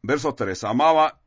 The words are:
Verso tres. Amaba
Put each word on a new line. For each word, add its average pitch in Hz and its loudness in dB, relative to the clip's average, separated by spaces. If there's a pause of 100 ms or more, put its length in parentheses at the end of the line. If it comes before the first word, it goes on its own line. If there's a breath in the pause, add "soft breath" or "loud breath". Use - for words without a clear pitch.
Verso 139 -2
tres. 95 -6
Amaba 156 2